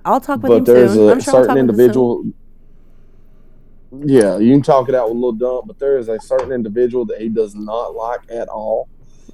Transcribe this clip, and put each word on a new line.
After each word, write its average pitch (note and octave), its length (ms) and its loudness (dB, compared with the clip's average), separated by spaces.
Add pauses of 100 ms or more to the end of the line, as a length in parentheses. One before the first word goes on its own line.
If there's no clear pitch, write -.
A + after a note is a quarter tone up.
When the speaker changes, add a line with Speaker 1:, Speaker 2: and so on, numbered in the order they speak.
Speaker 1:
I'll G#3 140 0
talk C4+ 240 -6
with C4+ 60 -2
Speaker 2:
But A#3 100 6
Speaker 1:
him B3+ 60 -2
Speaker 2:
there's A#2+ 280 6
Speaker 1:
soon. G#2+ 160 6
Speaker 2:
a - 40 6
Speaker 1:
I'm - 80 2
sure - 140 0
I'll B2+ 80 6
Speaker 2:
certain A#2 40 2
Speaker 1:
talk - 80 0
with - 20 2
him C3 100 2
soon. - 20 2 (100)
Speaker 2:
individual. A#2+ 440 2 (1800)
Yeah, G#2+ 340 2
you A#2 140 4
can C#3+ 100 4
talk C3 260 0
it B2+ 60 0
out A#2 140 0
with A#2 100 -4
Lil B2 140 -2
Dump, A#2+ 340 -6
but G2+ 100 -20
there C#3 220 -2
is A2+ 100 -10
a A2 100 -6
certain C3 320 -6
individual A#2+ 540 -2
that G#2+ 160 -10
he A2+ 80 -6
does A2 240 -4
not G#2+ 420 -10
like A#2 260 -8 (100)
at A#2 180 -10
all. A2 400 -8 (440)